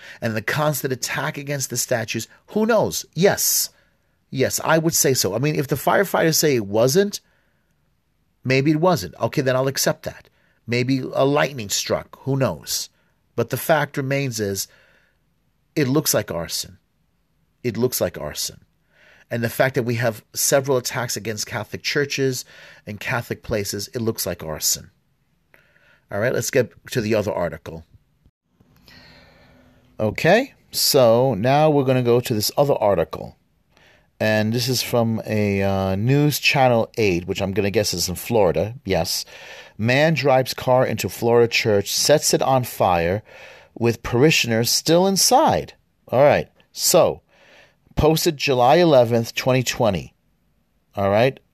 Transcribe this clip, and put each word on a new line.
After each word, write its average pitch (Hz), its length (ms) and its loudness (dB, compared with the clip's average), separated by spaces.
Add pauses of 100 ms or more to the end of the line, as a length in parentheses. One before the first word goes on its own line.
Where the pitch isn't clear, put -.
(200)
And 113 160 -4
the 110 60 -4
constant 147 500 -2
attack 143 460 -6
against 143 320 -8
the 120 80 -6
statues, 113 500 -4 (200)
who 214 180 0
knows? 185 480 0
Yes. - 560 0 (600)
Yes, 123 320 -2
I 160 160 2
would 160 160 0
say 139 180 2
so. 101 220 -2
I - 20 -2
mean, 151 180 -2
if 147 120 -4
the 147 80 -2
firefighters 175 580 0
say 147 220 2
it 113 100 0
wasn't, 131 540 2 (1200)
maybe 135 280 2
it 151 100 0
wasn't. 156 400 0
Okay, 117 200 -2
then 127 140 0
I'll 131 120 0
accept - 360 -2
that. - 260 -14 (360)
Maybe 123 340 0
a 135 240 -2
lightning 143 460 -2
struck. - 520 -4
Who 135 140 -2
knows? 95 540 -4 (460)
But 117 160 -2
the 127 60 -4
fact 147 380 -2
remains 135 440 -4
is, 98 280 -4 (1080)
it 147 120 0
looks 147 240 0
like 110 200 -2
arson. 85 480 -8 (840)
It 117 140 -4
looks 123 240 0
like - 160 -4
arson. - 440 -10 (680)
And 120 140 -4
the 113 60 -2
fact 135 260 0
that 131 80 0
we 117 120 -2
have 113 280 -4 (100)
several 139 440 0
attacks 120 400 -6
against 107 300 -8
Catholic 104 340 -10
churches 135 640 -2 (400)
and 107 140 -12
Catholic - 420 -6
places, 104 520 -6
it 127 60 -6
looks 113 260 -4
like 90 180 -8
arson. - 480 -6 (1200)
All 101 80 -6
right, 113 140 -2
let's - 180 -4
get 123 200 0 (200)
to 127 100 -2
the 107 140 0
other 104 160 0
article. 80 540 -8 (2250)
Okay, 160 540 0 (180)
so 123 640 4
now 135 360 2
we're 143 160 2
gonna 127 180 2
go 120 160 4
to 123 140 -4
this 107 240 -2
other 143 180 2
article. - 600 -2 (840)
And 110 340 2
this 123 160 -2
is 123 120 0
from 113 440 0
a, 101 380 0
uh, 95 320 0
News 139 440 2
Channel 123 580 2
eight, 90 300 0
which 95 140 -4
I'm 98 100 -2
gonna 98 200 0
guess 104 220 0
is 87 160 -4
in 87 60 -6
Florida. 98 600 0 (100)
Yes. 87 400 -2 (520)
Man 135 360 2
drives 131 400 2
car 127 320 2
into 104 240 -4
Florida 117 380 4
church, 104 440 0
sets - 420 2
it 160 80 2
on 127 220 2
fire, 92 600 0 (500)
with 117 300 -2
parishioners 120 680 2
still 175 380 2
inside. 196 640 2 (360)
All 120 120 2
right. 117 260 4 (240)
So, 123 500 2 (760)
posted 156 420 2
July 131 380 4
eleventh, 123 580 4
twenty 127 300 0
twenty. 95 500 -2 (840)
All 98 140 0
right. 120 300 2 (140)